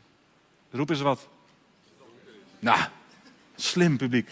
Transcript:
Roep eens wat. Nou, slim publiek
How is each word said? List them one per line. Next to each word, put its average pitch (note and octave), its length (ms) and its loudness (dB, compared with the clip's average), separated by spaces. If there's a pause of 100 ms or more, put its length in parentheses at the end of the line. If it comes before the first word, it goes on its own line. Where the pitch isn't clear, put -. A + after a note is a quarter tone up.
(720)
Roep C#3+ 180 -4
eens C#3+ 120 -2
wat. C#3 260 -2 (1300)
Nou, G#3+ 200 2 (760)
slim E3+ 420 2
publiek B2 340 -2